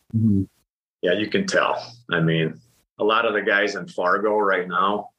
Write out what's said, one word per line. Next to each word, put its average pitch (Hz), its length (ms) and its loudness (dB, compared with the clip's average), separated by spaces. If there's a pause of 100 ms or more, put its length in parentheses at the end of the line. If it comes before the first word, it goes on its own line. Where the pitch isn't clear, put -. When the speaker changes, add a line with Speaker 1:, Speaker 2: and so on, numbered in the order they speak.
(160)
Speaker 1:
Mm-hmm. 107 280 4 (600)
Speaker 2:
Yeah, 90 100 2
you 104 140 -2
can 95 180 -2
tell. - 480 -2 (180)
I 85 100 0
mean, 80 380 0 (420)
a - 20 0
lot 110 220 2
of 110 80 0
the 104 80 0
guys 101 340 0
in 87 120 -10
Fargo 98 500 0
right 95 300 0
now, 95 520 -2